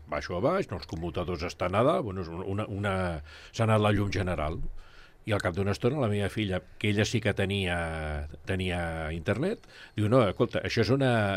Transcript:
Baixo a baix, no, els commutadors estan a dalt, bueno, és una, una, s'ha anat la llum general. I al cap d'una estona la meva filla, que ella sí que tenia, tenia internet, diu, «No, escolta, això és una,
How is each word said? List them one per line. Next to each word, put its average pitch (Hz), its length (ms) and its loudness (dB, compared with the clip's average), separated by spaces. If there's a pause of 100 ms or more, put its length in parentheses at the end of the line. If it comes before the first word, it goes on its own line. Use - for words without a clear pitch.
Baixo 80 280 -4
a - 40 -4
baix, 170 300 0
no, 90 80 -6
els - 100 -12
commutadors 87 540 -4
estan 90 320 -2
a 113 80 6
dalt, 160 240 2
bueno, 92 160 -6
és 80 80 -10
una, 95 400 -4
una, 101 220 -2 (580)
s'ha 113 160 0
anat 110 160 6
la 104 80 6
llum 101 180 2
general. 90 460 -2 (720)
I 107 80 2
al 98 80 0
cap 90 100 0
d'una 98 220 0
estona 135 260 0
la 117 80 2
meva 104 240 0
filla, 92 300 0 (180)
que 104 80 2
ella 104 160 4
sí - 160 0
que 101 160 2
tenia, 95 380 0 (760)
tenia 85 640 -2
internet, 104 540 -2 (280)
diu, 107 140 2
«No, 127 160 6
escolta, 101 400 0
això 113 160 2
és 107 80 4
una, 131 220 4 (260)